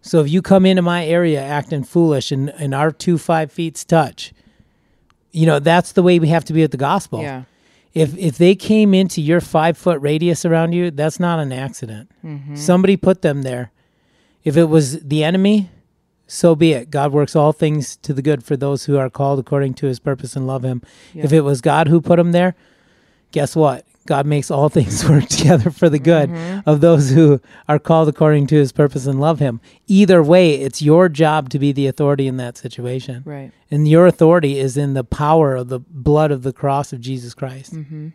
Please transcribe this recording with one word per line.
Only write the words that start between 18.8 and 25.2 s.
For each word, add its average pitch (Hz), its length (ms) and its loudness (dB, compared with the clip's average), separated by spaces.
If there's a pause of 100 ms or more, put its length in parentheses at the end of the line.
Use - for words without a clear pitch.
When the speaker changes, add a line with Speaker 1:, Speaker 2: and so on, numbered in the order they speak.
Speaker 1:
who 139 140 0
are 131 100 -2
called 139 300 -2
according 139 360 -2
to 147 120 -6
his 127 120 -4
purpose 139 380 -8
and 131 100 -6
love 131 160 -6
him. 127 200 -6 (320)
Speaker 2:
Yeah. 156 100 -8
Speaker 1:
If 143 80 0
it 160 80 6
was 143 220 -2
God 151 260 2
who 165 140 4
put 175 160 2
'em 170 140 2
there, 175 220 2 (760)
guess 147 240 -4
what? 143 280 0 (220)
God 143 180 -2
makes 147 280 -2
all 147 160 2
<laughs> 170 100 0
things 110 300 -2
work 143 180 4